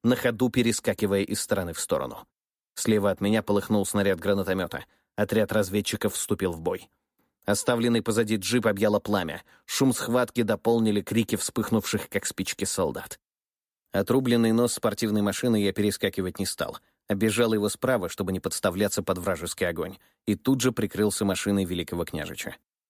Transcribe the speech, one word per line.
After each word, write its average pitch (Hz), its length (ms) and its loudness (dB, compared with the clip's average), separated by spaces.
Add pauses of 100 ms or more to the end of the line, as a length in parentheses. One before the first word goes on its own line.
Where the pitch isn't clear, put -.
на 123 120 4
ходу 120 340 0
перескакивая 107 720 2
из 101 200 -4
стороны 90 320 -2
в - 60 -10
сторону. - 480 -4 (480)
Слева 104 360 2
от 90 100 -4
меня 107 200 2
полыхнул 104 440 2
снаряд 98 340 0
гранатомёта. 95 640 -2 (300)
Отряд 107 360 2
разведчиков 101 640 0
вступил 92 380 -2
в 82 100 -8
бой. 90 280 -4 (560)
Оставленный 117 560 2
позади 113 340 0
джип 107 320 0
объяло 104 320 2
пламя. 90 440 -2 (220)
Шум 135 280 2
схватки 120 500 0
дополнили 110 580 2
крики 110 340 0
вспыхнувших, - 720 -2
как - 180 -4
спички, - 400 -6
солдат. - 540 -4 (720)
Отрубленный 117 600 4
нос 117 220 4
спортивной 107 500 0
машины 107 380 0
я 98 120 2
перескакивать 98 640 -2
не 98 60 -2
стал. - 320 -6 (320)
Обежал 110 440 2
его 104 160 2
справа, 117 380 -2
чтобы 92 240 -6
не 92 80 -2
подставляться 98 640 -2
под 90 160 -2
вражеский 87 500 -4
огонь, 85 300 -6 (300)
и 104 80 2
тут 135 260 0
же 123 100 2
прикрылся 104 540 0
машиной 98 400 0
великого 87 400 -4
княжича. - 500 -10 (340)